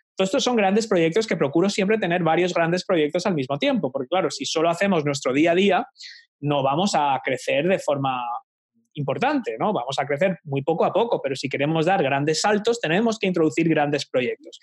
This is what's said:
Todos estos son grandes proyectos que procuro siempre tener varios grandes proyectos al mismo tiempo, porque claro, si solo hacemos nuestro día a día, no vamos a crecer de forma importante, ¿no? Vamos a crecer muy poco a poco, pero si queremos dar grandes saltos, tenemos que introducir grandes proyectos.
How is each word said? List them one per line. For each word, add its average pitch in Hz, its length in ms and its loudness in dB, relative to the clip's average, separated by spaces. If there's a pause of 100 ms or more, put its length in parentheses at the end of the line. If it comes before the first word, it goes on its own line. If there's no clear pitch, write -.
(180)
Todos 190 120 0
estos 262 140 0
son 247 120 0
grandes 208 320 2
proyectos 180 400 2
que 180 100 -2
procuro 165 320 2
siempre 208 300 0
tener 175 240 0
varios 170 280 2
grandes 170 320 0
proyectos 170 440 0
al 185 80 0
mismo 139 240 -4
tiempo, 220 320 0
porque 135 160 -6
claro, 175 240 -2
si - 140 -8
solo 165 220 0
hacemos 170 380 0
nuestro 139 280 -2
día 160 180 4
a 170 40 2
día, 190 300 2 (540)
no 143 240 0
vamos 151 320 0
a 143 280 2
crecer 135 440 -2
de 185 100 2
forma 135 460 -2 (760)
importante, 160 640 -2
¿no? 196 140 0
Vamos 135 260 -4
a 139 60 -2
crecer 147 400 0
muy 139 180 -4
poco 170 220 2
a 151 80 0
poco, 202 280 0
pero 135 140 -4
si 135 140 -6
queremos 151 360 0
dar 185 160 2
grandes 143 380 0
saltos, 214 400 0
tenemos 214 400 0
que 202 80 -2
introducir 165 400 2
grandes 147 420 0
proyectos. 120 540 -4